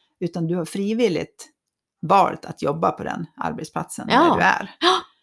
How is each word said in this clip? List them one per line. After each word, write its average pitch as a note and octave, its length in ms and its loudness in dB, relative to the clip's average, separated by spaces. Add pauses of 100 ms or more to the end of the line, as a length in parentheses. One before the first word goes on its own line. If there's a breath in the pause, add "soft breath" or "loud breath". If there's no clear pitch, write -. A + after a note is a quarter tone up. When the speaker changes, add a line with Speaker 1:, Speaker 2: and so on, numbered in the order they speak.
(200)
Speaker 1:
Utan E3+ 260 -4
du E3+ 100 0
har E3+ 80 -2
frivilligt G3 840 -2 (520)
valt F3 440 2
att - 180 -12
jobba E3 300 0
på - 120 -8
den - 220 -6 (100)
arbetsplatsen - 720 -8
Speaker 2:
Ja. A#3 120 4
Speaker 1:
där E4+ 140 4
du F3 60 2
är. - 380 0
Speaker 2:
Ja. F#4 200 2 (220)